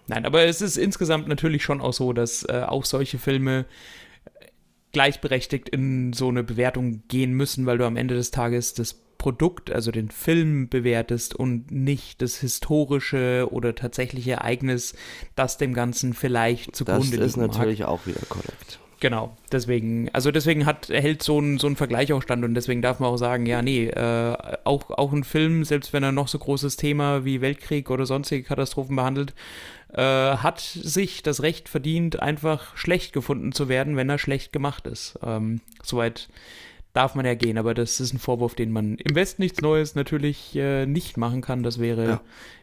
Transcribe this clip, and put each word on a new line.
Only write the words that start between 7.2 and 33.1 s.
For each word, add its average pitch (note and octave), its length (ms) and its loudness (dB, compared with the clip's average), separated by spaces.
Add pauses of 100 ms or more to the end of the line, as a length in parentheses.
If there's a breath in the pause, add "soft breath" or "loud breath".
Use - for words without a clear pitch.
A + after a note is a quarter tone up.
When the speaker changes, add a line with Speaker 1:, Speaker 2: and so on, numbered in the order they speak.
Speaker 1:
müssen, C3+ 320 0
weil A#2+ 120 4
du B2 80 4
am A#2 120 0
Ende B2+ 180 0
des B2 160 -2
Tages A#2+ 420 0
das - 220 -4 (220)
Produkt, D3+ 540 0
also A2+ 200 0
den A2+ 180 -2
Film D#3 580 2
bewertest A#2+ 680 0
und B2 340 -2
nicht C3+ 540 -2
das B2 140 -4
historische C3 1120 2
oder A#2 240 0
tatsächliche B2+ 560 -4
Ereignis, B2 640 0 (400 loud breath)
das C3 220 0
dem B2+ 180 0
Ganzen A#2+ 380 0
vielleicht A#2+ 600 0
zugrunde A#2+ 420 2
Speaker 2:
Das B2+ 100 2
ist B2+ 80 0
Speaker 1:
liegen A#2 120 2
mag. G#2+ 80 -2
Speaker 2:
natürlich G#2+ 300 2
auch F2+ 220 -2
wieder - 200 -4
korrekt. - 520 -10 (200)
Speaker 1:
Genau, A2+ 380 -2 (140)
deswegen, A#2 640 0
also C3+ 180 2
deswegen D3+ 340 4
hat, - 240 0
hält D3+ 320 2
so D3+ 180 2
ein, C#3+ 200 2
so D3 80 2
ein C#3 80 0
Vergleich C3+ 380 2
auch C3 100 0
stand A#2+ 200 0
und A#2 120 2
deswegen B2 260 0
darf B2+ 180 0
man B2+ 100 2
auch A#2+ 80 0
sagen, B2 280 0
ja, A#2+ 160 2
nee, B2 280 2
äh, A#2 480 0 (260)
auch, C#3 260 0
auch C#3 240 0
ein C#3+ 100 2
Film, D#3+ 420 2
selbst C#3+ 280 -2
wenn C#3+ 80 2
er C3+ 100 2
noch C#3 160 0
so D3 120 -4
großes C#3 380 -2
Thema C#3+ 460 2
wie C3 180 0
Weltkrieg C#3 500 -2
oder B2+ 160 0
sonstige C3+ 340 -2
Katastrophen C3+ 540 -2
behandelt, C3+ 400 0 (580 loud breath)
äh, - 80 0
hat C3+ 600 2
sich F3 600 -4
das D3 220 0
Recht - 260 0
verdient, D#3+ 540 0
einfach D3+ 520 -2
schlecht - 380 0